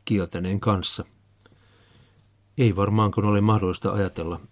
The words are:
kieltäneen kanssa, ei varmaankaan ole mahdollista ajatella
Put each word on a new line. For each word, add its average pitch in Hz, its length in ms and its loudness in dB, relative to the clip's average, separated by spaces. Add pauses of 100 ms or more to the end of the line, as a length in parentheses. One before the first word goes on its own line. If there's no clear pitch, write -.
kieltäneen 92 560 -2
kanssa, - 440 -2 (1500)
ei 107 180 4
varmaankaan 101 500 2
ole 104 140 4
mahdollista 98 520 0
ajatella 87 480 -4 (120)